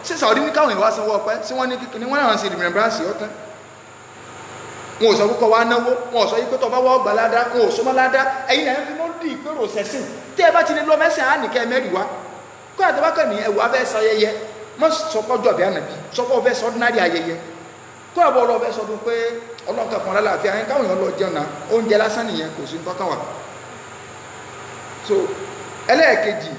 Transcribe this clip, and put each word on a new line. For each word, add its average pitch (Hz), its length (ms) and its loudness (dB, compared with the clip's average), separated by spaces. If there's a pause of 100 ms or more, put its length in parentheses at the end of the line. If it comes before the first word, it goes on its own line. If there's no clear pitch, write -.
Ṣé 349 140 -6
Saudi 254 240 4
ní 302 100 0
káwọn 302 200 4
èèyàn 196 120 2
wá 220 80 4
sanwó 214 280 -2
ọpẹ́? 214 240 -2
Ṣé 254 120 -8
wọ́n 262 140 0
ní 247 80 -4
kíkíní? 233 280 -8
Wọ́n 277 140 0
náà 233 160 4
ń - 20 -2
ṣe 196 120 -2
remembrance 180 540 0
ọ̀tán. 214 260 -4 (1700)
Wọn 220 120 6
ò - 40 4
sọ 202 100 4
pé 233 120 2
kó 233 80 4
wá 220 180 6
náwó, 240 260 2 (200)
wọn 233 120 2
ò 190 60 2
sọ 214 80 0
yí 247 80 0
pé 247 120 -2
tó 254 120 0
bá 247 80 0
wá 254 220 4
gbà 208 140 0
ládá, 226 260 2 (140)
wọn 233 140 4
ò - 40 2
sọ 226 120 -2
mọ́ 262 120 2
ládá. 262 260 4 (260)
Ẹ̀yin 294 180 2
náà 262 100 0 (120)
fi 302 60 -8
mọ́ 330 140 -4 (140)
dì 339 140 -4
ìpérò 294 320 -6
sẹ́sìn. 220 360 -6 (340)
Tẹ́ 359 100 6
ẹ 320 40 8
bá 330 120 6
ti 320 100 0
lè 302 120 0
lọ 311 120 6
mẹ́sìn, 320 260 2
á 277 140 4
ní 247 100 -4
kẹ́ 240 160 -2
ẹ - 20 -2
mẹ́rìí 214 280 0
wá. 185 100 0 (760)
Kó 381 60 2
àti 294 180 4
bá 320 100 4
kàn 311 180 2
ní, 202 80 -2
ẹ 214 120 -2
wò, 208 120 2
a 233 80 4
fẹ́ 254 160 0
ṣayẹyẹ. 214 460 2 (460)
Má 285 120 4
sọ 302 320 -2
pé 233 120 -2
ọjọ́ 226 200 4
ìbí 175 100 2
Ànábì, 190 300 -2 (160)
sọ - 140 -4
pé 247 120 0
o 233 60 2
fẹ́ 240 120 4
sọ 240 120 -4
ordinary 233 340 2
ayẹyẹ. 165 360 0 (760)
Kó - 100 -4
àbọ̀ 254 260 6
lọ 226 120 4
fẹ́ - 120 -2
sọ 220 120 -6
fún 208 220 -6
pé 233 100 0 (520)
Ọlọ́run 220 220 -4
kàn 202 120 -2
fún 190 100 -4
ọ 190 40 0
lálàáfíà, 202 360 2
ẹ 214 140 -2
káwọn 262 200 2
èèyàn 190 160 0
lọ 185 140 2
jẹun 185 180 -2
náà. 151 120 -2 (220)
Oúnjẹ 220 300 4
lásán 220 300 2
nìyẹn, 160 220 -4
kò - 140 -10
sí 135 140 -10
nǹkan 180 200 -8
kan 190 100 -2
wà. 143 100 -2 (1800)
So, 208 140 2 (680)
ẹlẹ́ẹ̀kejì. 226 760 2